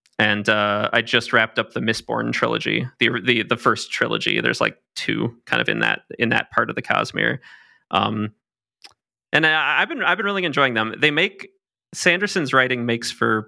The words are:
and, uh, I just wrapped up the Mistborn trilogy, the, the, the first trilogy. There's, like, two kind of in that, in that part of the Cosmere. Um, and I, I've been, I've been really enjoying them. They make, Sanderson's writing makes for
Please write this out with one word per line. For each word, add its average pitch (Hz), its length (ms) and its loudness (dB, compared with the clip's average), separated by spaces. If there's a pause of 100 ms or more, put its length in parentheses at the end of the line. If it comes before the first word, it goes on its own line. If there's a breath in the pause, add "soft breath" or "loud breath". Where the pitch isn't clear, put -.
(200)
and, 104 300 2
uh, 104 440 2
I 117 80 2
just 117 320 0
wrapped 113 240 2
up 113 160 -4
the 117 60 -4
Mistborn 113 540 -4
trilogy, 113 520 -2 (140)
the, 117 100 2 (140)
the, 117 200 2
the 113 140 0
first - 340 -2
trilogy. - 500 0
There's, - 200 0
like, - 160 0 (180)
two - 400 -2 (100)
kind 117 160 0
of 117 80 0
in 110 100 -2
that, - 220 0 (180)
in 117 100 0
that 113 220 -2
part 117 180 0
of 113 60 -6
the - 60 -8
Cosmere. 117 580 -2 (500 loud breath)
Um, 107 440 -2 (1000)
and 156 140 4
I, 151 340 2
I've 202 80 0
been, 269 140 -6
I've 175 140 2
been 208 80 -4
really 196 180 -2
enjoying 139 320 0
them. 110 240 0
They 151 100 4
make, 160 400 -4 (440)
Sanderson's 175 600 0
writing 127 320 2
makes 117 260 -2
for 110 360 0